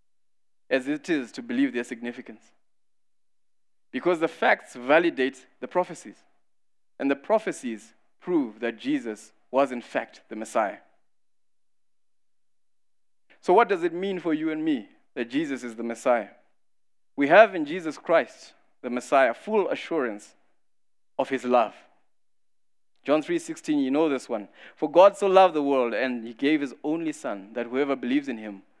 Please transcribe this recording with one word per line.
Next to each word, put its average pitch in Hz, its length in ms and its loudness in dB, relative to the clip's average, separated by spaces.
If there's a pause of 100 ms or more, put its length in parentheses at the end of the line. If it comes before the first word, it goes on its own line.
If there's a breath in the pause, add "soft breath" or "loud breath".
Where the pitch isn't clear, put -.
(680)
as 131 180 -2
it 147 220 -6
is 135 240 -2
to 123 100 -12
believe 120 300 0
their 120 100 -4
significance. 120 680 -12 (1400)
Because 160 300 -2
the 156 80 0
facts - 480 0
validate 135 680 2 (140)
the 127 80 -8
prophecies, 175 540 -6 (760)
and 139 120 0
the 139 60 0
prophecies 139 800 -4 (260)
prove 123 400 -2
that 117 160 -4
Jesus 120 560 -6 (180)
was 131 220 2
in 120 80 -6
fact - 480 -8
the 110 80 -12
Messiah. 107 420 -2 (2500 soft breath)
So 180 120 2
what 214 160 6
does 175 160 -2
it 170 80 -2
mean 185 280 -4
for 165 120 -2
you 156 180 -2
and 156 140 -4
me 135 240 -2 (260)
that 117 120 -4
Jesus 135 380 -4
is 113 120 -12
the 117 60 -10
Messiah? 117 480 -2 (840)
We 139 120 0
have 190 260 8
in 160 100 -4
Jesus 160 340 -8
Christ, - 560 -2 (260)
the 123 100 -8
Messiah, 123 440 2
full 208 360 -2
assurance 127 640 -6 (840)
of 135 120 -2
his 131 140 -4
love. 120 300 2 (1300)
John 151 180 2
three 170 180 -2
sixteen, 151 420 -4
you 131 100 0
know 156 180 2
this 131 220 -4
one. 104 180 -8 (280 loud breath)
"For 151 140 -4
God 185 280 8
so 202 80 0
loved 185 260 8
the 151 100 0
world, 131 300 2
and 120 340 -4
he 120 60 -12
gave 143 300 0
his 123 200 -8
only 160 300 -4
Son, 104 400 -10
that 120 140 -6
whoever 135 280 -2
believes 131 340 -2
in 117 100 -6
him 104 240 -14 (180)